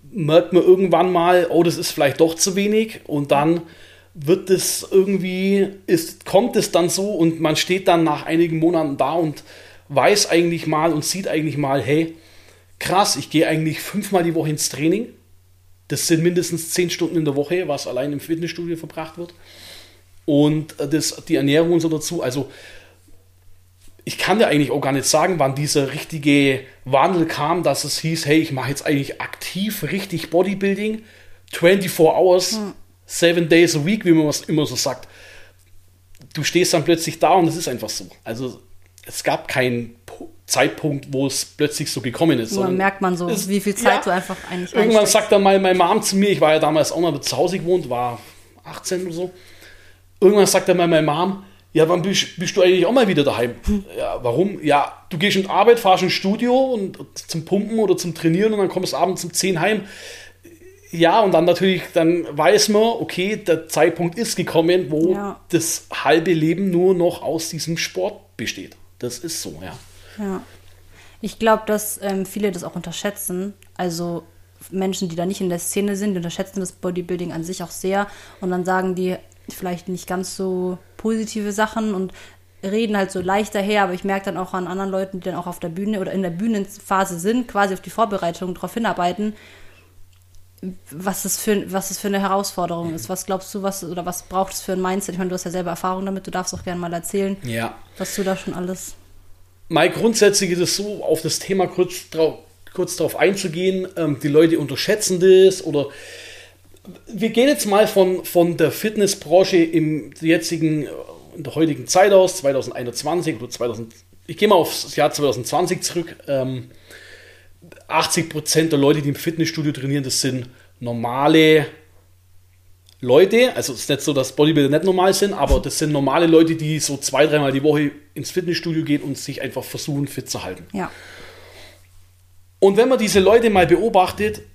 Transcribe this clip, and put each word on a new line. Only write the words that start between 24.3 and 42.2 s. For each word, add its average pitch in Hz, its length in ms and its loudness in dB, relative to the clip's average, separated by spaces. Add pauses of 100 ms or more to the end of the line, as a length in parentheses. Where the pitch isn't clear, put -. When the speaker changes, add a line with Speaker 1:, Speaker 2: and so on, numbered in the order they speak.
Speaker 1:
dir 226 80 4
eigentlich 143 240 2
auch 139 100 -2
gar 135 100 -2
nicht 135 140 -2
sagen, 170 340 2
wann 135 160 2
dieser 139 380 -2
richtige 143 680 2 (240)
Wandel 165 400 2
kam, 160 380 -2
dass 143 200 0
es 143 160 -6
hieß, 165 260 -4
hey, 151 140 4
ich 151 120 -2
mache 131 180 -4
jetzt 143 160 -6
eigentlich 139 360 -2
aktiv - 640 -8
richtig 190 460 -6
Bodybuilding, 196 720 0 (480)
twenty-four 175 680 4
hours, 180 400 4
Speaker 2:
Hm. 202 160 -8 (320)
Speaker 1:
seven 170 440 0
days 165 260 6
a 143 100 0
week, 208 200 0
wie 175 60 4
man 156 160 6
es 143 140 -2
immer 151 240 0
so 127 100 -6
sagt. - 320 -4 (1300)
Du 151 100 -6
stehst 175 300 2
dann 160 100 2
plötzlich 165 360 0
da 160 140 4
und 180 140 4
es 160 80 -2
ist 175 120 -6
einfach 113 220 -8
so. - 180 -10 (160)
Also, 117 360 -8 (460)
es - 180 -12
gab 139 240 -2
keinen 120 480 -2 (100)
Po-, - 240 -18 (160)
Zeitpunkt, 143 640 -2
wo 135 160 -2
es - 180 -4
plötzlich 147 440 -4
so 131 120 -6
gekommen 131 380 0